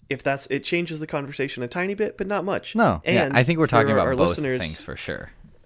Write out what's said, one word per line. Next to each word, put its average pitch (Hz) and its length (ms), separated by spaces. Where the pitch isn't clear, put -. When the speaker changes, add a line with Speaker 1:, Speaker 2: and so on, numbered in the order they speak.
Speaker 1:
if 135 140
that's, 139 240
it 135 160
changes 165 380
the 156 80
conversation 139 560
a - 20
tiny 180 260
bit, 208 240
but 196 120
not 196 160
much. - 320
Speaker 2:
No, 147 280
yeah, - 200
Speaker 1:
And - 120
Speaker 2:
I 127 60
think 160 160
we're 156 80
Speaker 1:
for - 60
Speaker 2:
talking 139 180
Speaker 1:
our, 139 80
Speaker 2:
about 82 80
Speaker 1:
our 131 80
Speaker 2:
both 127 140
Speaker 1:
listeners 131 320
Speaker 2:
things 80 200
for - 160
sure. - 360